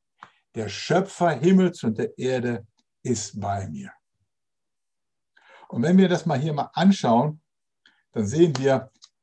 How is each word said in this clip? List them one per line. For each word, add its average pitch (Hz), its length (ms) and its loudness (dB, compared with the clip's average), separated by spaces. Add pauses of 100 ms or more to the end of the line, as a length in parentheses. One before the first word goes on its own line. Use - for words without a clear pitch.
(560)
Der 110 120 -8
Schöpfer 175 600 0
Himmels 175 540 2
und 110 120 -2
der - 220 -6
Erde 120 480 -4 (360)
ist 113 380 -6
bei 101 280 -6
mir. 67 240 -14 (1800)
Und 120 140 -6
wenn 175 140 4
wir 190 120 6
das 180 180 -2
mal 147 120 -2
hier 151 140 -4
mal 139 220 -6
anschauen, 151 680 2 (760)
dann 110 120 -4
sehen 151 320 2
wir, 135 320 0 (320)